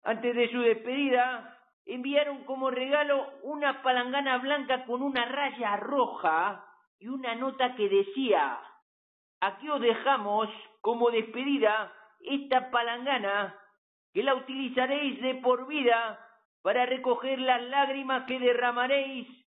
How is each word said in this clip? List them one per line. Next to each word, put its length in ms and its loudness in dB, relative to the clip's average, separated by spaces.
Antes 320 -2
de 160 2
su 120 -2
despedida, 960 0
enviaron 580 -2
como 300 -2
regalo 520 0
una 380 -2
palangana 560 0
blanca 460 -2
con 200 -4
una 220 0
raya 500 -2
roja 920 0
y 80 -18
una 300 -6
nota 400 -2
que 120 0
decía: 720 2
"Aquí 280 -4
os 120 0
dejamos 680 2
como 320 2
despedida 800 0
esta 480 0
palangana 840 0
que 120 0
la 100 4
utilizaréis 880 -2
de 140 0
por 320 0
vida 500 2
para 220 2
recoger 540 0
las 240 2
lágrimas 640 -2
que 140 -4
derramaréis 880 2